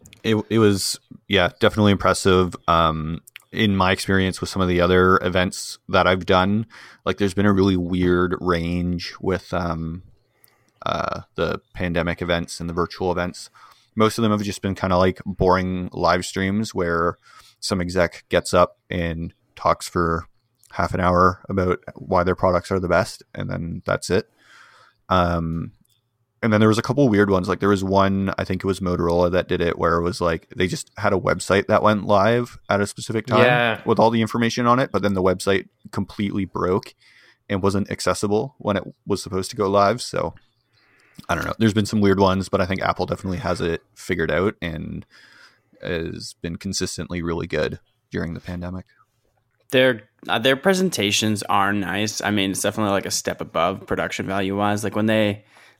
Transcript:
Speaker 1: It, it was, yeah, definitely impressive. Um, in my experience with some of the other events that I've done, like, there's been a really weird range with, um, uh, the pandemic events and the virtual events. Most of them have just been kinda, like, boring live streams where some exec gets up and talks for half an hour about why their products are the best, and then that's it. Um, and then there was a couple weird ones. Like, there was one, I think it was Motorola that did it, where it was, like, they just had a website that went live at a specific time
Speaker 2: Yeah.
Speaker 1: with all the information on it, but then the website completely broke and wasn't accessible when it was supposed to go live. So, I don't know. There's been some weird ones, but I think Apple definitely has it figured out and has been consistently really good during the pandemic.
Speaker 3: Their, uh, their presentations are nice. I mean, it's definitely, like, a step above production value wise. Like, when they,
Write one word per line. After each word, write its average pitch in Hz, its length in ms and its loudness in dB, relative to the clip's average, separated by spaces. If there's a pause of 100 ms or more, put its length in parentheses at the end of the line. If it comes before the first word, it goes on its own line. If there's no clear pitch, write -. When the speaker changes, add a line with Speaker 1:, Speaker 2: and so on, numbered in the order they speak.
(240)
Speaker 1:
It, 110 140 2 (120)
it 110 100 2
was, 101 400 2 (300)
yeah, 92 220 4 (100)
definitely 104 320 4
impressive. 92 640 2 (100)
Um, 80 540 0 (320)
in 98 240 0
my 92 160 4
experience 95 480 0
with - 100 -6
some 95 120 -2
of 90 60 2
the 87 120 2
other 92 420 6
events 92 560 -2 (100)
that 92 200 4
I've 90 180 0
done, 101 400 2 (380)
like, - 140 -4
there's 98 160 0
been 101 120 0
a 104 60 4
really 95 240 4
weird 90 640 0
range 87 800 -2
with, 92 340 -4
um, 82 480 -6 (840)
uh, - 340 -4 (160)
the 82 240 -4 (140)
pandemic 85 480 -4
events 85 380 -4
and 85 80 -8
the 85 60 -8
virtual 87 380 -4
events. 87 380 -6 (440)
Most 110 240 2
of 117 40 0
them 107 100 2
have 104 100 0
just 101 200 -6
been 98 120 -2
kinda, 95 220 0
like, 92 300 2
boring 92 680 2
live 87 320 0
streams 98 500 -2
where 85 420 0 (440)
some 98 200 -2
exec 87 500 -2
gets - 240 0
up 90 240 4 (120)
and 85 420 -4 (220)
talks - 320 -2
for 82 400 -2 (460)
half 87 200 -4
an 95 80 -4
hour 90 480 4
about 92 300 0 (160)
why 90 300 0
their 90 100 2
products 90 380 0
are 95 80 0
the 92 80 -4
best, - 340 0 (100)
and 98 160 -10
then 92 380 -8
that's - 240 -4
it. 95 180 0 (800)
Um, 85 600 0 (720)
and 113 100 2
then 107 80 4
there 110 80 8
was 107 100 4
a 113 40 -2
couple 135 260 2
weird 101 220 4
ones. 95 180 2
Like, 90 120 -2
there 98 80 2
was 98 160 2
one, 98 520 2
I 95 80 -4
think 92 200 -4
it - 20 -2
was 95 140 -2
Motorola 87 500 2
that 87 180 0
did 90 140 -2
it, 85 160 0
where 85 180 2
it 85 60 0
was, 87 180 -4
like, 82 360 -2
they 92 100 0
just - 320 -8
had 104 140 0
a 98 60 0
website 90 500 0
that 107 140 4
went 107 240 2
live 110 520 2 (100)
at 101 120 2
a 101 60 0
specific - 400 -8
time 110 180 2
Speaker 2:
Yeah. 120 420 2
Speaker 1:
with 113 120 2
all 113 120 6
the 113 100 2
information 117 460 0
on 120 140 4
it, 135 120 -2
but 98 100 -2
then 101 120 0
the 92 80 0
website 92 460 0 (240)
completely 101 520 -4
broke 92 500 -2 (540)
and 98 140 -2
wasn't 98 280 0
accessible 104 680 -2
when 104 180 -2
it 92 80 -2 (220)
was 98 160 -2
supposed 95 280 -6
to - 60 -12
go 101 140 0
live. 101 320 2
So, - 320 -6 (920)
I 90 80 0
don't - 100 -6
know. - 120 -6
There's 110 160 2
been 104 120 0
some 107 140 -2
weird 98 180 4
ones, 95 300 2
but 98 120 0
I 92 60 0
think 92 160 -4
Apple 92 240 0
definitely 90 320 -6
has 87 220 -4
it 85 220 -4 (120)
figured 85 380 -4
out 90 280 0
and 78 460 -10 (760)
has 85 600 -8
been 85 140 -8
consistently 90 640 -8
really 85 240 -4
good 76 320 -4 (320)
during 85 240 -6
the - 60 -12
pandemic. 90 460 -12 (840)
Speaker 3:
Their, 127 320 2 (260)
uh, 107 100 0
their 131 180 2
presentations 117 880 0
are 98 280 2
nice. 101 480 -4
I 101 100 -2
mean, 98 200 0
it's 92 100 -6
definitely, 104 320 -2
like, 98 140 0
a 98 40 -6
step - 300 -6
above 87 460 -2
production 92 400 -4
value 98 300 -2
wise. 104 280 -2
Like, 98 100 -6
when 107 120 -2
they, 107 380 0 (360)